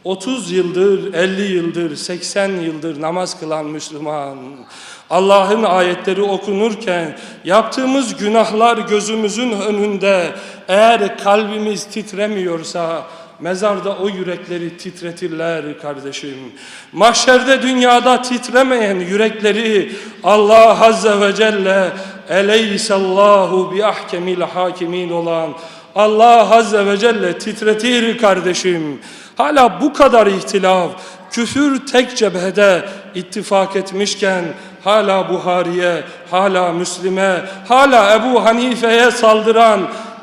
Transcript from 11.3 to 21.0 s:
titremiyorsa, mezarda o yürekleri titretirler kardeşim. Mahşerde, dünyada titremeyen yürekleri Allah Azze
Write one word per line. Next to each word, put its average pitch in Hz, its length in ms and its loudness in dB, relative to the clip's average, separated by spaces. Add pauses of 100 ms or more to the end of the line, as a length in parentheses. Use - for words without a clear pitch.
titremiyorsa, 175 1160 -6 (380)
mezarda 190 560 -4
o 190 120 -4
yürekleri 175 680 -8
titretirler 165 1000 -8
kardeşim. 139 600 -12 (540)
Mahşerde, 240 680 4
dünyada 247 600 4
titremeyen 240 800 0
yürekleri 208 920 0 (320)
Allah 214 640 6
Azze 208 340 2